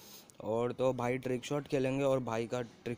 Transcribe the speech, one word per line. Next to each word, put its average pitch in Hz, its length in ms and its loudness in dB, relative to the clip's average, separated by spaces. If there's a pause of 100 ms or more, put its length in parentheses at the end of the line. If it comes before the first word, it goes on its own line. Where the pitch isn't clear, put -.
(440)
और 117 280 2
तो 127 220 2
भाई 123 240 0
trick 127 280 -2
shot 143 220 -2
खेलेंगे, 135 360 2
और 135 160 4
भाई 117 280 -2
का 123 140 -2
ट्रिक 120 360 -8